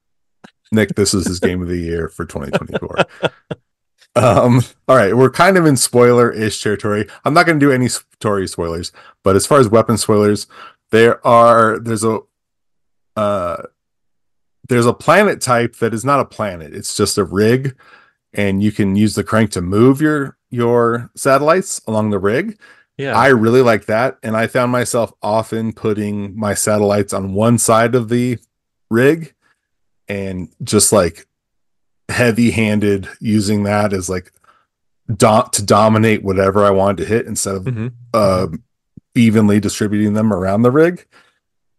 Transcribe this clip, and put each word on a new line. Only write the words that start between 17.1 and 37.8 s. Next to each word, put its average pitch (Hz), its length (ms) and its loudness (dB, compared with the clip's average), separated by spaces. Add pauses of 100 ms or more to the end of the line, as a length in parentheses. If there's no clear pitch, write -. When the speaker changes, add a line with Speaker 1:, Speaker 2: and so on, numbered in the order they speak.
Speaker 1:
a 101 60 0
rig, 113 520 0 (560)
and 98 300 -2
you 104 100 0
can 98 240 -2
use 107 180 0
the 101 100 -4
crank 110 280 0
to - 100 -6
move 113 380 2
your, 151 360 -4 (140)
your 120 640 -2
satellites 147 720 0
along 107 240 -2
the 101 80 -2
rig. 127 400 -4 (400)
Speaker 2:
Yeah. 135 180 -4
Speaker 1:
I 120 120 6
really 120 340 4
like 113 240 2
that, 113 380 -2
and 110 120 -4
I 110 120 -2
found 123 240 -2
myself 120 400 -2 (100)
often 110 500 -4
putting 104 640 -6
my 104 160 -4
satellites 104 580 0
on 98 220 -6
one 113 240 2
side 117 360 2
of 120 140 -2
the 123 300 -2 (520)
rig 147 440 0 (720)
and 95 400 -8 (160)
just, - 280 0
like, 90 340 0 (840)
heavy-handed 107 1000 0 (120)
using 104 440 -2
that 104 280 -2
as, 92 160 -6
like, 92 240 -10 (840)
do-, 110 280 4 (100)
to - 120 -4
dominate 110 580 2
whatever 98 420 0
I 101 60 4
wanted 98 280 0
to 85 100 -6
hit 113 180 -2
instead 101 300 -8
of, 92 80 -10
Speaker 2:
Mm-hmm. 117 240 -8 (260)